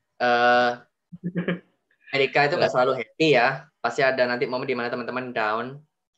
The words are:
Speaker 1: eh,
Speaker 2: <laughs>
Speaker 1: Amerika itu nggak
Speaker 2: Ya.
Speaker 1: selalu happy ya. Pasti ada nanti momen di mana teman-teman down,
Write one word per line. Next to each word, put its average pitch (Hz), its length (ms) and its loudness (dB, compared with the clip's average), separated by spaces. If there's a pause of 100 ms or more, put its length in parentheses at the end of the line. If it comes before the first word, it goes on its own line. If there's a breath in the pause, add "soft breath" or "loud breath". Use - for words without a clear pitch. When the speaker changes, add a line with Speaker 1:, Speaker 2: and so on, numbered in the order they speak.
(200)
Speaker 1:
eh, 120 500 4 (400)
Speaker 2:
<laughs> 175 540 -6 (480)
Speaker 1:
Amerika 135 340 2
itu 147 120 -2
nggak - 120 2
Speaker 2:
Ya. - 40 -4
Speaker 1:
selalu 127 260 2
happy 156 340 -2
ya. 123 140 4 (320)
Pasti 120 240 -2
ada 127 240 2
nanti 123 160 -4
momen 127 240 -6
di 127 80 -4
mana 120 160 -4
teman-teman 123 400 -6
down, 113 340 -2 (520)